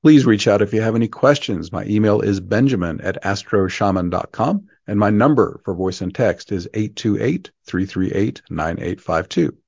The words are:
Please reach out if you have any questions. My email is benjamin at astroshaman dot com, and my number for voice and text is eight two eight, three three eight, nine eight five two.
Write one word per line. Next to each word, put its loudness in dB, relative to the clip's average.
Please 8
reach 2
out 4
if -2
you 0
have 0
any 0
questions. 0
My -8
email 2
is 0
benjamin 0
at -6
astroshaman 0
dot -4
com, -2
and -2
my 4
number 2
for -4
voice -4
and -6
text -2
is -6
eight -4
two -2
eight, -4
three -2
three -4
eight, -2
nine -4
eight -8
five -2
two. -2